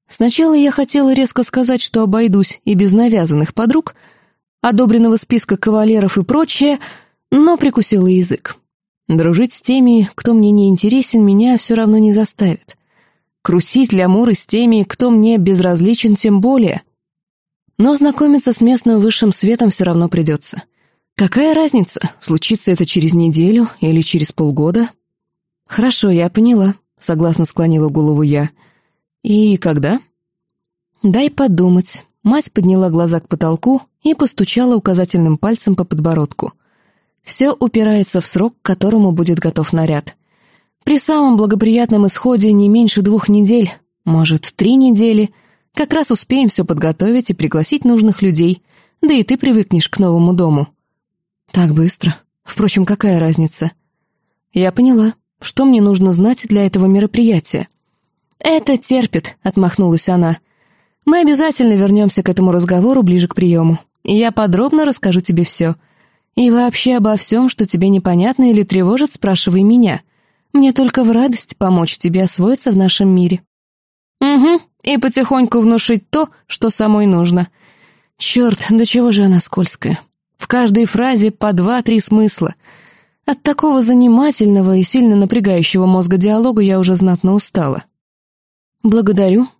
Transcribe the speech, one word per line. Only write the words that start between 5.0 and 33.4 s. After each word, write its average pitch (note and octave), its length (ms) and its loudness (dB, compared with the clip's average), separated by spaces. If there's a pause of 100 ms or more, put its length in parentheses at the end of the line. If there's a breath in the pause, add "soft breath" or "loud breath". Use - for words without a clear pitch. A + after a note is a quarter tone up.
списка G#3+ 400 -4
кавалеров G#3+ 640 0
и F3+ 60 0
прочее, C#4+ 540 0 (520 loud breath)
но D#4 260 2
прикусила G#3+ 500 0
язык. F#3 500 -2 (520)
Дружить E3 440 0
с - 100 -12
теми, A#3+ 520 2
кто A#3 200 -2
мне G#3 160 4
не G3+ 180 4
интересен, G#3+ 560 0
меня A3 320 2
все A3+ 180 -4
равно A3 240 2
не G#3+ 140 4
заставит. G3+ 640 -4 (680)
Крутить G#3+ 500 0
лямуры F#3+ 420 2
с - 120 -6
теми, A3+ 360 0
кто B3 280 -4
мне A3 260 2
безразличен, F#3 800 0
тем G3+ 260 0
более. A#3+ 420 0 (920)
Но C#4 200 2
знакомиться C#4+ 560 0
с - 80 -6
местным A#3 400 2
высшим G#3+ 320 0
светом A3+ 380 0
все F#3 140 -4
равно E3+ 240 0
придется. D#3 540 -4 (540)
Какая C#4 380 0
разница, C#4+ 460 0 (200)
случится F#3 520 -4
это E3+ 140 0
через D#3+ 280 -2
неделю E3+ 540 2 (120)
или D#3+ 200 0
через D#3 320 -4
полгода? D#3+ 560 -2 (800)
«Хорошо, A3 440 -2
я E3+ 200 0
поняла», G#3+ 440 2 (240)
согласно E3 460 -2
склонила D#3+ 440 0
голову D3+ 340 0
я. D3 280 -2 (720)
«И G#3 340 2
когда?» D#3 440 -2 (1000)
«Дай A#3 280 0
подумать». F3+ 720 0 (180)
Мать B3 300 -2
подняла F#3 360 0
глаза E3 320 0
к - 80 -14
потолку E3 540 -2 (200)